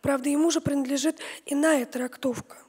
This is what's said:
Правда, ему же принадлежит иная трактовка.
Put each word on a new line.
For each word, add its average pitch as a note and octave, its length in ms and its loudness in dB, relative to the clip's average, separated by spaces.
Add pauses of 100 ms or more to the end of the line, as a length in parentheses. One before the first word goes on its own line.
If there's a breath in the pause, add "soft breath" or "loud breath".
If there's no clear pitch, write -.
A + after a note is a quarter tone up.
Правда, C#4 260 0
ему D4+ 220 4
же D#4+ 100 0
принадлежит C#4+ 580 0 (280 loud breath)
иная C#4+ 400 2
трактовка. B3 720 -6 (100)